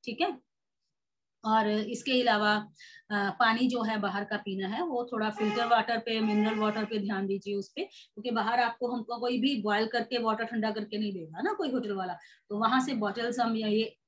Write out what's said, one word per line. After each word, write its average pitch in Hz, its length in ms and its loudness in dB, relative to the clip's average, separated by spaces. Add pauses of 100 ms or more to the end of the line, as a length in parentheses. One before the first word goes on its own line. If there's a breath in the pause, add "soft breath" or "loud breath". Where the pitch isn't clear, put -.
ठीक 226 160 -6
है, 349 300 -2 (920)
और 220 240 4
इसके 240 520 0
अलावा, 214 340 4 (560 loud breath)
अ, 202 200 0
पानी 233 380 2
जो 240 140 0
है 214 160 -2
बाहर 202 260 -2
का 208 120 -4
पीना 190 320 -4
है 233 140 -4
वो 240 300 -4
थोड़ा 214 180 0
filter 214 360 0
water 233 320 2
पे, 226 220 -2
mineral 214 380 2
water 214 260 0
पे 214 140 -4
ध्यान 196 280 -2
दीजिए 196 280 -4
उस 196 220 -6
पे, 339 80 -4
क्योंकि - 460 -10
बाहर 226 300 2
आपको 240 320 0
हमको 233 260 -6
कोई 247 220 0
भी 262 220 2
boil 208 240 2
करके 240 320 -2
water 226 260 0
ठंडा 220 260 -2
करके 208 280 -6
नहीं 208 140 -2
देगा 165 280 -10
ना 370 120 0
कोई 311 180 -2
hotel 214 220 -2
वाला, 180 220 -4 (340 loud breath)
तो 208 100 -4
वहां 233 220 4
से 262 140 -2
bottles 233 460 -2
हम 226 160 2
या 214 120 0
ये 220 280 0 (100)